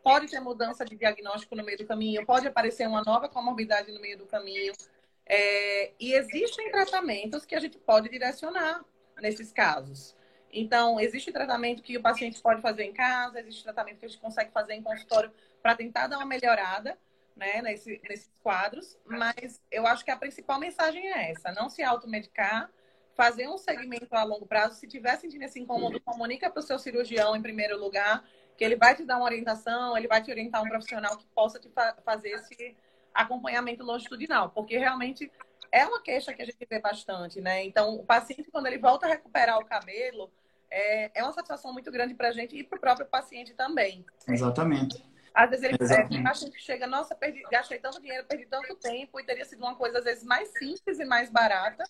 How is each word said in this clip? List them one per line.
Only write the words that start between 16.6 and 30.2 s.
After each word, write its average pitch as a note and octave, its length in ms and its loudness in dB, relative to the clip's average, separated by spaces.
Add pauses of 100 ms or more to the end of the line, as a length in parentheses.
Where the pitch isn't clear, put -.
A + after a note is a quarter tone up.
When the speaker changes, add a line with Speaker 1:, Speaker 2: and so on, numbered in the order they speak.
Speaker 1:
né, G3+ 280 -4
nesse, G#3+ 440 -8
nesses G#3 220 -14 (140)
quadros, G#3+ 600 -2
mas A#3 560 -4 (120)
eu A3+ 160 2
acho A#3 180 4
que C#4 60 -2
a B3+ 40 0
principal C#4 440 -4
mensagem F4 520 -2
é F#3 200 -2
essa: E3+ 200 -8
não G#3+ 160 -4
se E4 140 -8
automedicar, A3+ 880 -2 (460)
fazer A#3+ 320 4
um F#4 100 -6
segmento B3 560 -6
a A3 100 4
longo G#3 220 -4
prazo, G#3+ 300 2
se - 100 -20
tiver A#3+ 300 0
sentindo C#4+ 280 -12
esse C4+ 160 -12
incômodo, A#3+ 420 -2
comunica A#3+ 500 -4
pro D4+ 100 -6
seu C4+ 160 -2
cirurgião A3+ 580 0
em A3 60 -4
primeiro G#3+ 380 -4
lugar, G3+ 440 0 (320)
que - 80 -2
ele A3+ 120 4
vai A#3 180 10
te D#4+ 100 -2
dar B3+ 140 0
uma B3 80 2
orientação, A#3 720 -2
ele A3+ 100 -2
vai A3 140 6